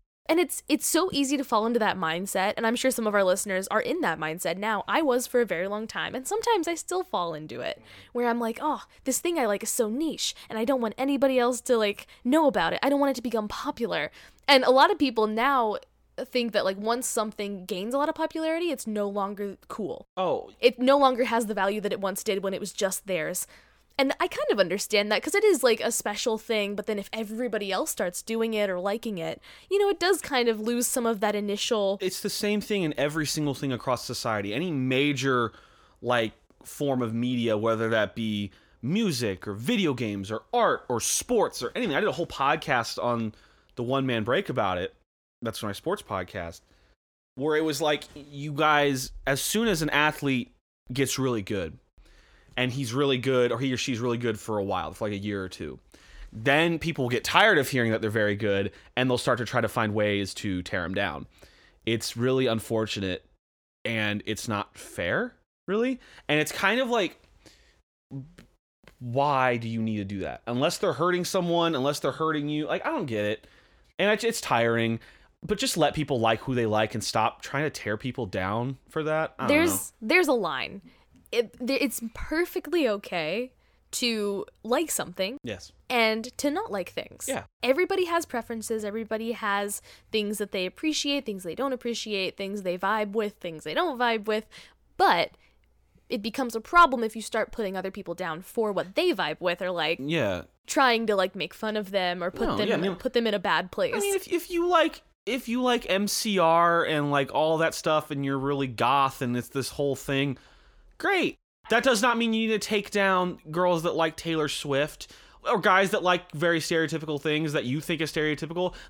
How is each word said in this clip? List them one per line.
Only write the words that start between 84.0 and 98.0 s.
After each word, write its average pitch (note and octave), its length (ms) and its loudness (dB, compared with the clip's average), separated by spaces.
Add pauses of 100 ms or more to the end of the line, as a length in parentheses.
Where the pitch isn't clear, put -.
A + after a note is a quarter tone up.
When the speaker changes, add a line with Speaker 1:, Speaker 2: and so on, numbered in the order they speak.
Speaker 1:
like C#4+ 260 0
something F#3+ 540 -4
Speaker 2:
Yes. G#2 280 -10 (180)
Speaker 1:
and A3+ 480 0
to D4 120 0
not F4+ 220 -4
like F#3+ 180 -6
things. - 380 -12
Speaker 2:
Yeah. C4 160 -6 (180)
Speaker 1:
Everybody F4+ 440 2
has E4+ 200 -2
preferences. A3+ 580 -6
Everybody A3 500 -4
has G3+ 480 -2 (300)
things G#3+ 280 0
that G3+ 120 -4
they F#3 140 -2
appreciate, C#4+ 600 -2
things G3 180 -6
they E3 120 -6
don't C4+ 180 -2
appreciate, G#3+ 640 -4
things G3 280 -6
they F3+ 140 -2
vibe G3+ 340 0
with, G#3 240 -2
things E3 280 -10
they D#3 120 -6
don't D4 240 0
vibe A3+ 260 0
with. G#3+ 220 -2 (500)
But F3+ 340 4 (800)
it A3 120 -4
becomes A#3 340 -4
a A3+ 60 -4
problem C4+ 420 6
if A3 120 -4
you A3+ 60 -8
start G#3+ 300 -4
putting F#3+ 260 -4
other F#3+ 140 -4
people F3+ 240 -10